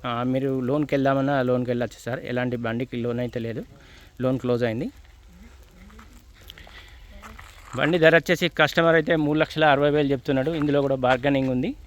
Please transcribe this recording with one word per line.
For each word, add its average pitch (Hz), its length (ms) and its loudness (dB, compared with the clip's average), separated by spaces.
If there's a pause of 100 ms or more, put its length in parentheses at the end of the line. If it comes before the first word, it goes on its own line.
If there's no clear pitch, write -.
ఆ, 120 160 -4
మీరు 131 380 -2
లోన్కి 139 340 -2
వెళ్దామన్నా 135 480 0
లోన్కి 123 280 0
వెళ్ళొచ్చు 120 340 -4
సార్. 131 160 -6
ఎలాంటి 123 360 -4
బండికి 117 400 -6
లోన్ 120 240 -4
అయితే 120 200 -6
లేదు, 117 240 -8 (560)
లోన్ 127 180 0
క్లోజ్ 123 260 0
అయింది. 120 260 -4 (2750)
బండి 151 220 2
ధర 160 180 8
వచ్చేసి 165 320 2
కస్టమర్ 165 460 2
అయితే 165 220 2
మూడు 151 220 0
లక్షల 156 260 0
అరవై 143 260 4
వేలు 143 220 2
చెప్తున్నాడు. 131 380 -2
ఇందులో 147 320 0
కూడా 139 120 0
బార్గెనింగ్ 131 540 0
ఉంది. 131 260 -2 (120)